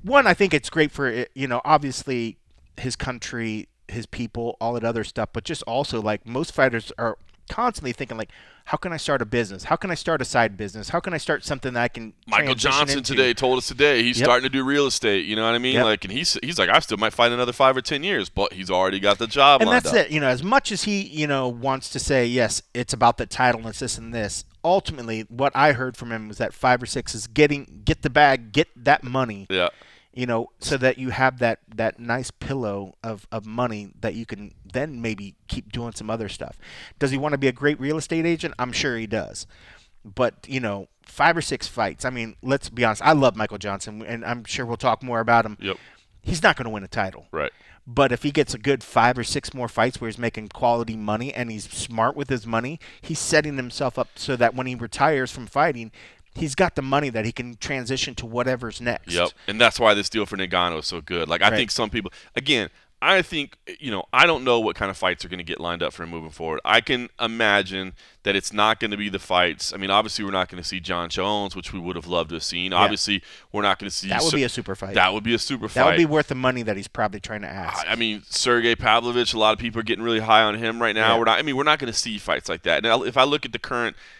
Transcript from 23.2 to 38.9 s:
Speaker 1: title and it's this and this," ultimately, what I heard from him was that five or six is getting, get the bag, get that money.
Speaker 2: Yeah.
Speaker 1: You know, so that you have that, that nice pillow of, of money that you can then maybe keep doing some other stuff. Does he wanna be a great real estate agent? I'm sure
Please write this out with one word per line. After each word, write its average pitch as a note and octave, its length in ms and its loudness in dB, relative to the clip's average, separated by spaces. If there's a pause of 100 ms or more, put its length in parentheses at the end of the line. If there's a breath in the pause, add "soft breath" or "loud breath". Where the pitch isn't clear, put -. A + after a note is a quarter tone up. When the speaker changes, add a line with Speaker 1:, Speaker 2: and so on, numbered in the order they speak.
Speaker 1:
title A#2+ 360 2
and A2+ 80 -8
it's - 100 -12
this B2+ 180 -6
and A2+ 160 -12
this," G#2+ 300 -4 (200)
ultimately, B2+ 640 0
what C3+ 260 0
I C#3+ 180 6
heard B2+ 240 -4
from A#2 160 -8
him A2 160 -6
was G2+ 100 -14
that - 160 -4
five B2+ 280 4
or C3+ 40 -10
six - 280 -6
is A2 120 -8
getting, C#3 580 2
get - 180 2
the D3 80 0
bag, C3 420 6
get D3 160 2 (160)
that C#3+ 180 6
money. A#2+ 480 -4
Speaker 2:
Yeah. F2+ 200 2 (440 soft breath)
Speaker 1:
You B2 120 -4
know, A2+ 320 -2
so - 180 -2
that C3 220 2
you C3 100 -4
have B2+ 300 2
that, A#2 220 0 (140)
that A2 240 -4
nice A#2 320 -4
pillow G2+ 720 -6
of, G#2+ 300 -10
of G#2+ 140 -8
money A2 420 -4 (140)
that F#2 120 -4
you A2+ 120 -10
can G#2 260 -14 (180)
then C3+ 300 -6
maybe G#2 360 -8 (120)
keep - 240 -8
doing A#2+ 220 -8
some G#2+ 160 -8
other A2 180 -4
stuff. - 300 -12 (400 loud breath)
Does C3+ 140 0
he C#3 40 -2
wanna C#3+ 220 0
be C3+ 100 4
a B2+ 40 2
great C#3 280 0
real D3 160 -2
estate D#3+ 300 -2
agent? E3 320 -2
I'm B2 140 -4
sure A#2+ 260 -2